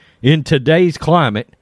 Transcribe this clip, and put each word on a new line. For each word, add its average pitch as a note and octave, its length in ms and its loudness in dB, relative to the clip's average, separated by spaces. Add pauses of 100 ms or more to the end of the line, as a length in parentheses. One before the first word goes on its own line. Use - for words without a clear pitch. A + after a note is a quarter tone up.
(220)
in D3 220 2
today's D#3+ 540 0
climate C3+ 640 -2